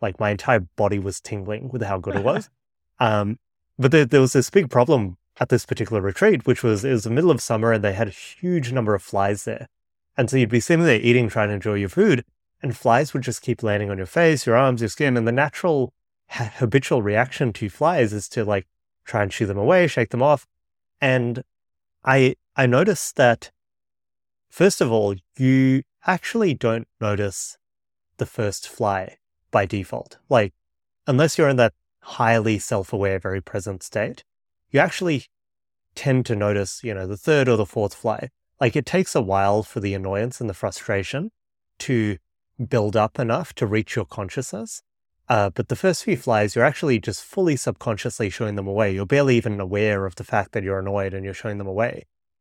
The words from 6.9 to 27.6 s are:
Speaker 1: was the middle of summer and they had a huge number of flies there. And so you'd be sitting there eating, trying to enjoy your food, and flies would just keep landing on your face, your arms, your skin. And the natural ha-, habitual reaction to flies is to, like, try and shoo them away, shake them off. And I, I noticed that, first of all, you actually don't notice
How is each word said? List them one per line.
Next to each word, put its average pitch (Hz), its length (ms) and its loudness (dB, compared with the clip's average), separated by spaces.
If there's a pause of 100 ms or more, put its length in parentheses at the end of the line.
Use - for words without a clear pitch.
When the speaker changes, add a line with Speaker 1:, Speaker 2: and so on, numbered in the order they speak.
Speaker 1:
was 113 120 0
the 113 60 -4
middle 156 200 4
of 151 120 0
summer 113 280 0
and 107 140 2
they 101 80 0
had 104 160 -2
a - 20 -10
huge 160 600 -4
number 110 220 0
of 95 80 -2
flies 101 420 -2
there. 113 220 -10 (500)
And 120 140 0
so 131 60 0
you'd 120 120 4
be 117 120 2
sitting 170 240 2
there 120 160 4
eating, 120 280 4
trying 104 200 -2
to 104 60 -4
enjoy 104 200 -4
your 101 140 -2
food, 170 360 2 (380)
and 123 140 -6
flies 127 360 2
would 135 100 -4
just 123 200 -6
keep 120 200 -4
landing 104 280 -2
on 98 80 -6
your 92 80 -8
face, 160 400 2
your 113 100 4
arms, 127 240 2
your 113 80 -2
skin. 135 280 0
And 113 120 0
the 117 40 2
natural 143 600 0 (360)
ha-, 113 280 -8
habitual 135 460 2
reaction 110 520 0
to 107 140 -6
flies 147 440 0
is 104 180 -6
to, 117 140 -4
like, 101 220 -2 (380)
try 107 180 -2
and 98 100 -2
shoo 113 140 -2
them 98 120 -4
away, 170 280 4
shake 127 240 -2
them 123 120 -2
off. 143 240 2 (540)
And 127 440 0 (600)
I, 131 320 4 (200)
I 135 100 4
noticed 151 500 2
that, 120 340 4 (960)
first - 320 2
of 135 100 2
all, 104 240 2 (220)
you 131 460 4 (240)
actually 185 480 0
don't 117 340 -2 (120)
notice 101 580 -4 (580)